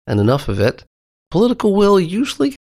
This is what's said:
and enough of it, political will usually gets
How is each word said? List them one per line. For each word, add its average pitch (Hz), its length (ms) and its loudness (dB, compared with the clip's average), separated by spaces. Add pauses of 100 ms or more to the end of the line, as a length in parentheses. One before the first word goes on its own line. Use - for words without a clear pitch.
and 104 140 -2
enough 123 280 0
of 101 120 -4
it, - 240 -2 (460)
political 220 440 0
will 202 260 4
usually 233 500 -4
gets - 160 -16